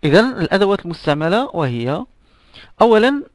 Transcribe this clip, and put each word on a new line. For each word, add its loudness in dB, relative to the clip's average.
إذن 4
الأدوات -2
المستعملة -4
وهي: -4
أولًا 2